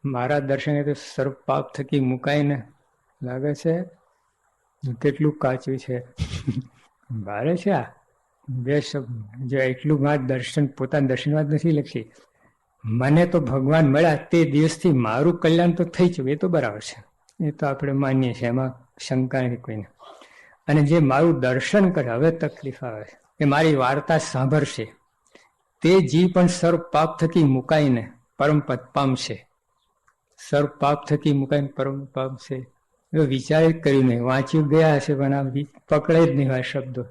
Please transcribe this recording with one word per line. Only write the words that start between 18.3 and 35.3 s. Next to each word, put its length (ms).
છીએ, 140
એમાં 520
શંકા 420
નથી 140
કોઈને. 280
"અને 140
જે 160
મારું 420
દર્શન 500
કરે," 200
હવે 200
તકલીફ 540
આવે 200
છે, 160
"એ 40
મારી 300
વાર્તા 440
સાંભળશે, 760
તે 180
જીવ 340
પણ 120
સર્વ 320
પાપ 280
થકી 240
મુકાઈને 680
પરમ 220
પદ 180
પામશે." 540
સર્વ 180
પાપ 400
થકી 260
મુકાઈને 360
પરમ 360
પામશે. 520
એવો 100
વિચાર 460
જ 100
કર્યું 240
નહીં. 200
વાંચ્યું 440
ગયા 260
હશે 200
પણ 200